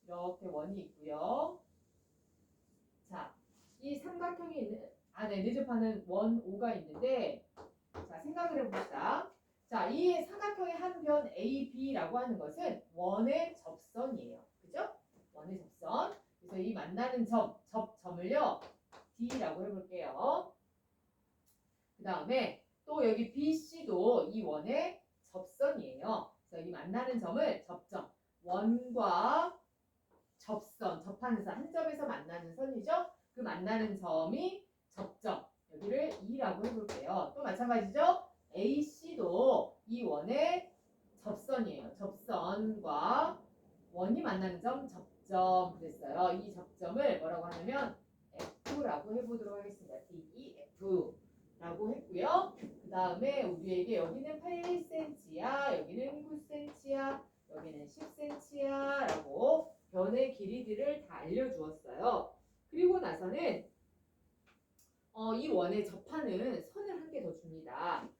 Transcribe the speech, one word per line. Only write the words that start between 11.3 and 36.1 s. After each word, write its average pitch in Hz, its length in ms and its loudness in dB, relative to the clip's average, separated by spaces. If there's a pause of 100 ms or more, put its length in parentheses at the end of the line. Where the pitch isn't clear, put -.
에이비라고 262 840 -2
하는 240 200 0
것은 196 440 -4 (120)
원의 226 600 2
접선이에요. 190 880 -8 (180)
그죠? 302 300 -6 (420)
원의 180 240 -10
접선. - 580 -4 (240)
그래서 185 180 -10
이 220 140 0
만나는 220 540 0
점, 214 280 4 (160)
접점을요, 196 920 0 (560)
D라고 226 480 -2
해볼게요. 196 880 -2 (1400)
그 - 60 -20
다음에 190 640 0 (200)
또 302 240 4
여기 226 240 2
비씨도 277 1000 4
이 220 120 -2
원의 226 600 -2 (300)
접선이에요. 220 1000 -2 (180)
그래서 165 200 -10
이 - 20 -8
만나는 226 500 -2
점을 233 440 2
접점, - 460 -10 (340)
원과 233 1120 4 (760)
접선, 180 680 -4
접하는 202 400 -2
선, 190 120 -4
한 285 180 -8
점에서 302 340 0
만나는 170 480 -6
선이죠. 269 560 0 (240)
그 247 60 -10
만나는 208 580 -2
점이 190 680 0 (280)
접점, - 500 -4 (280)
여기를 220 380 0 (120)